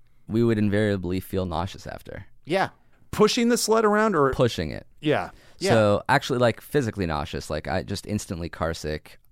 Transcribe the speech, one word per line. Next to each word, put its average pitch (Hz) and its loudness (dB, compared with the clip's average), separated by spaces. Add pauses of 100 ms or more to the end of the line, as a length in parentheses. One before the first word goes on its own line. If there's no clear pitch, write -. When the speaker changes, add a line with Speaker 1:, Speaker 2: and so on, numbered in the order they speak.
(280)
Speaker 1:
We 113 2
would 117 2
invariably 101 0
feel 92 -4
nauseous 87 -6
after. - -14 (200)
Speaker 2:
Yeah. 170 -2 (420)
Speaker 3:
Pushing 220 2
the 240 2
sled 220 2
around 208 2
or 135 4
Speaker 1:
Pushing 95 0
it. - -12 (120)
Speaker 3:
Yeah. 120 -2 (300)
Speaker 2:
Yeah. 185 0
Speaker 1:
So 107 4
actually, 131 2
like, 120 2
physically 110 -2
nauseous, 78 -4
like, 76 -6
I 82 -2
just 98 -8
instantly 87 -6
carsick, 78 -6 (200)